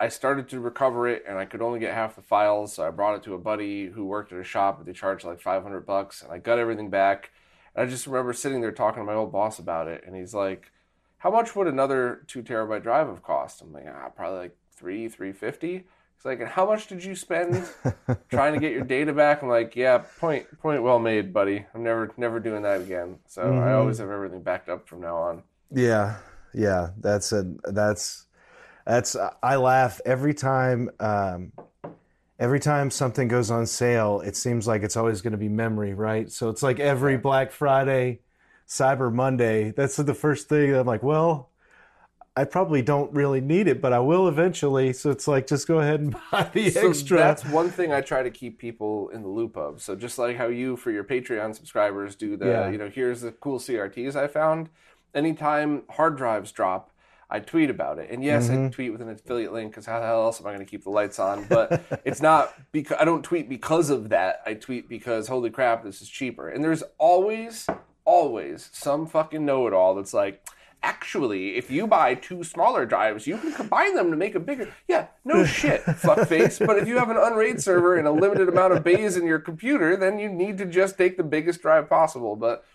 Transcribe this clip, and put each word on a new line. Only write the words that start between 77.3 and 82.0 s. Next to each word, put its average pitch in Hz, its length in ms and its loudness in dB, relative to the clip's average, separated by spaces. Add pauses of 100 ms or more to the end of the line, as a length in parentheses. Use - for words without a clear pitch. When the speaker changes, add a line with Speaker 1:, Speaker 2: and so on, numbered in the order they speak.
Speaker 1:
server 180 360 4
and 151 100 2
a 147 60 4
limited 190 360 4
amount 185 260 6
of 165 100 2
bays 190 320 4
in 170 100 0
your 160 120 2
computer, 180 580 0
then 190 220 0
you 208 120 -4
need 190 280 -2
to 196 80 -6
just 190 300 2
take 185 200 2
the 175 80 0
biggest 156 380 -2
drive 156 280 4
possible. 127 460 2